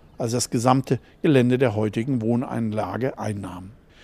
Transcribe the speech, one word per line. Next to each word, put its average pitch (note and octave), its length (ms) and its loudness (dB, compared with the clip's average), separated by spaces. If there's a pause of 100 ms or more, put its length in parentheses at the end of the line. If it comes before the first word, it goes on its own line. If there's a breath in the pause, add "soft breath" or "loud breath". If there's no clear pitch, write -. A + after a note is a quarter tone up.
(160 soft breath)
also A#2+ 220 -2
das - 100 -4
gesamte B2+ 500 2 (220 soft breath)
Gelände B2+ 380 4
der B2 160 2
heutigen A2+ 480 -2
Wohnanlage, A2+ 960 -2
einnahm. G2 540 -8 (320 soft breath)